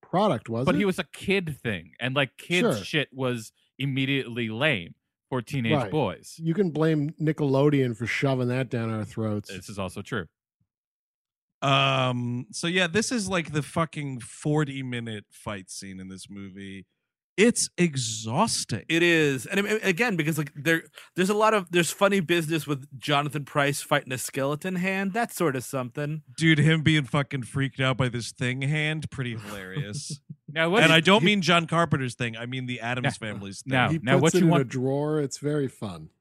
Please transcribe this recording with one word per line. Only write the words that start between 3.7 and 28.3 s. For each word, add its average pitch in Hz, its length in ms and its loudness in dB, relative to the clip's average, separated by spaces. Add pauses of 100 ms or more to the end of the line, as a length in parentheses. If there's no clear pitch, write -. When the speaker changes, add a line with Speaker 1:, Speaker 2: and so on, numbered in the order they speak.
Speaker 2:
immediately 131 680 -2
lame 113 460 -2 (340)
for 127 140 -4
teenage 123 320 0
Speaker 1:
Right. 120 160 0
Speaker 2:
boys. 110 480 -4
Speaker 1:
You 160 160 -2
can 185 160 2
blame 151 400 2 (100)
Nickelodeon 143 760 2
for 117 100 -6
shoving 127 420 0
that 123 220 -2
down 113 200 -4
our 110 140 -4
throats. 104 460 -4
Speaker 2:
This 95 180 -12
is 101 100 -12
also 98 240 -8
true. 95 240 -6 (1400)
Speaker 3:
Um, 131 920 0
so - 140 -6
yeah, 180 200 2
this 202 260 0
is, 208 160 -2
like, 175 240 -2
the 147 100 0
fucking 143 580 -4
forty-minute 127 1080 -4
fight 98 400 -10
scene 95 300 -12
in 95 80 -12
this 95 220 -14
movie. 98 560 -14 (500)
It's - 420 4
exhausting. 123 1080 -2
Speaker 4:
It 165 140 2
is. 156 440 4
And 190 140 -2
I - 20 0
mean, 214 200 0
again, 196 340 0
because, 156 200 0
like, 151 180 -4
there, 160 280 0 (340)
there's 185 140 2
a 214 40 4
lot 220 200 6
of, 196 160 0
there's 175 200 4
funny 196 300 4
business 165 460 0
with 143 200 -4 (120)
Jonathan 143 480 0
Pryce 143 340 0
fighting 139 320 0
a 127 60 -4
skeleton 147 580 -4
hand, 190 380 -2
that 226 180 -2
sort 147 240 0
of 120 80 -4
something. 147 580 -6 (140)
Speaker 3:
Dude, 156 220 6
him 156 240 4
being 151 220 4
fucking 135 400 -4
freaked 135 360 -4
out 131 160 2
by 127 140 0
this 113 220 -8